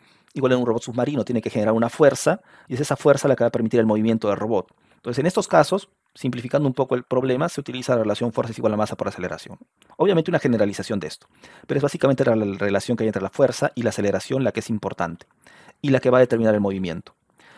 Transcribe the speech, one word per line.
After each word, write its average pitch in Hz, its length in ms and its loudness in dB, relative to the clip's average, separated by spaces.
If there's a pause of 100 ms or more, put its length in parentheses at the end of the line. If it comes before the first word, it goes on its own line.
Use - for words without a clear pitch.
(360)
Igual 127 180 2
en 127 60 4
un 123 80 -2
robot 117 160 0
submarino 127 420 -2
tiene 117 160 -2
que - 80 -6
generar 110 240 0
una 117 160 2
fuerza, 151 520 4 (260)
y 139 80 -6
es 123 40 -2
esa 147 160 -2
fuerza 139 320 4
la 131 80 4
que - 80 0
va 117 40 4
a 113 40 -2
permitir 117 280 0
el 110 80 4
movimiento 110 420 2
del 98 80 0
robot. 107 340 -2 (240)
Entonces, 123 240 -6
en 139 60 0
estos 185 220 0
casos, 180 420 2 (260)
simplificando 131 520 -2
un 131 60 0
poco 131 220 -2
el 123 80 -4
problema, 127 460 -2
se - 100 -8
utiliza 127 360 -4
la 113 80 2
relación 107 280 -2
fuerza 113 200 -4
es 107 60 -14
igual 107 160 0
a 104 40 -2
masa 104 180 -2
por 101 120 -6
aceleración. 90 500 -10 (400)
Obviamente 175 340 2
una 160 80 0
generalización 104 600 0
de 76 80 -8
esto, - 200 -16 (400)
pero 139 120 -2
es - 40 0
básicamente 139 400 0
la, 120 120 4
la 101 220 -2
relación 101 380 -2
que 113 80 -4
hay 110 60 0
entre 101 120 -4
la 95 80 -6
fuerza 135 460 2
y 120 60 -4
la 117 80 0
aceleración 101 540 -2
la 107 80 0
que 113 100 -4
es - 80 -10
importante, 95 560 -6 (560)
y 147 80 0
la 131 100 4
que 127 100 0
va 127 100 6
a - 20 8
determinar 113 320 4
el 104 80 2
movimiento. 95 540 -4 (420)